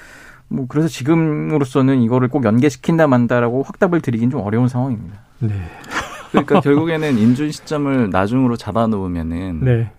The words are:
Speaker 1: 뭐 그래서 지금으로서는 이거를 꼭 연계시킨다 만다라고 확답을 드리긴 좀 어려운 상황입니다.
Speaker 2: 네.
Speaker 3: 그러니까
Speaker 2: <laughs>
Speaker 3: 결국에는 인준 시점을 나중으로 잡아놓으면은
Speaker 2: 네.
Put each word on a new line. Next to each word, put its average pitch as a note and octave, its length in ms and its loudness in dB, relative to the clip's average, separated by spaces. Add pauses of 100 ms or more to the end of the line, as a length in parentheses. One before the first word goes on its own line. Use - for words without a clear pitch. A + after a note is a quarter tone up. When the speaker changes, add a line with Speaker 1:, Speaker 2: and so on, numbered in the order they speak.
(480)
Speaker 1:
뭐 C#3 200 -4
그래서 D3 200 0
지금으로서는 D3+ 1120 0
이거를 B2 260 2
꼭 C3+ 160 -2
연계시킨다 C#3+ 640 2
만다라고 B2 560 2
확답을 F3 380 0
드리긴 A#2+ 280 0
좀 C3 120 -4
어려운 A2 260 0
상황입니다. A#2 520 -4 (200)
Speaker 2:
네. A2 140 -2 (800)
Speaker 3:
그러니까 C#3+ 280 2
Speaker 2:
<laughs> - 20 2
Speaker 3:
결국에는 D#3 560 2
인준 B2 340 2
시점을 C#3 580 -2
나중으로 A#2 480 0
잡아놓으면은 F#2 1080 -4
Speaker 2:
네. A#2 360 0